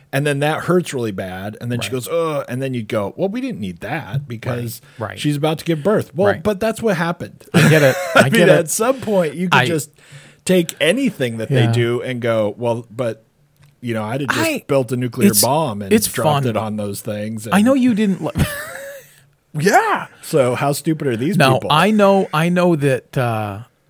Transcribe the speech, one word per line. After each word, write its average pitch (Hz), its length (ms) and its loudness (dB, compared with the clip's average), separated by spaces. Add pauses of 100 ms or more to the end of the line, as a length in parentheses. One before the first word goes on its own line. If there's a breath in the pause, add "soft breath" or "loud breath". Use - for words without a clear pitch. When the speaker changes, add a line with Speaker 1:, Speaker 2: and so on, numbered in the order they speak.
(140 soft breath)
Speaker 1:
And 139 120 0
then 143 140 0
that 151 240 0
hurts 175 300 0
really 117 180 -2
bad. 95 480 -8
And 120 120 -8
then 113 100 -4
she 101 80 -6
Speaker 2:
Right. - 40 -6
Speaker 1:
goes, 123 140 -6
"Ugh." 160 400 -2
And 127 140 -6
then 135 120 -4
you 120 80 -4
go, 104 360 -4
"Well, 185 120 -2
we 247 120 -6
didn't 254 180 -6
need 185 220 -8
that 143 460 -8
because 120 540 -8 (160 soft breath)
Speaker 2:
Right, 110 120 -6
right. 101 100 -14
Speaker 1:
she's 147 160 -2
about 156 240 -2
to - 60 -16
give 160 180 -2
birth." 196 320 0
Well, 196 180 2
Speaker 2:
Right. 156 100 -6
Speaker 1:
but 208 160 -2
that's 220 220 -4
what 214 140 0
happened. 165 480 -6 (100)
Speaker 2:
I 156 160 6
get 151 140 6
it. 131 120 6 (100)
Speaker 1:
<laughs> - 100 -6
Speaker 2:
I 269 60 8
Speaker 1:
I - 20 6
mean, 135 100 4
Speaker 2:
get 180 160 6
it. 156 40 8
Speaker 1:
at 160 160 2
some 247 320 0
point, 180 340 0
you 180 140 -2
could 135 120 6
Speaker 2:
I 127 40 4
Speaker 1:
just 151 260 -2 (540 loud breath)
take 180 340 2
anything 151 580 0
that 110 120 -6
they 131 160 4
Speaker 2:
Yeah. 113 80 2
Speaker 1:
do 120 280 0
and 123 200 -6
go, 110 360 0
"Well, 117 320 -4
but, 113 340 -6 (580)
you 117 120 -4
know, 110 100 -2
I'd 120 180 -4
have 135 80 -4
just - 100 0 (100)
Speaker 2:
I 294 180 -6
Speaker 1:
built 135 260 0
a 123 40 -2
nuclear 120 340 2
Speaker 2:
It's, 104 100 2
Speaker 1:
bomb 123 400 0
and 98 100 -2
Speaker 2:
it's - 160 2
Speaker 1:
dropped 143 380 0
Speaker 2:
fun. 120 60 2
Speaker 1:
it 104 60 -2
on 107 200 -4
those 101 240 -6
things." 107 500 -8
Speaker 2:
I 190 100 4
know 254 120 4
Speaker 1:
and 254 100 2
Speaker 2:
you 247 100 4
didn't 190 300 0
li- 147 100 -4
<laughs> 571 1200 -8
Speaker 1:
Yeah. 311 540 2 (140)
So 123 340 2
how 143 160 0
stupid 151 360 -2
are 117 100 0
these 147 200 -2
Speaker 2:
No, 131 180 4
Speaker 1:
people? - 160 -2
Speaker 2:
I 175 200 4
know, 196 420 4
I 160 160 0
know 180 260 4
that, 139 420 -2
uh, 110 440 -2 (280)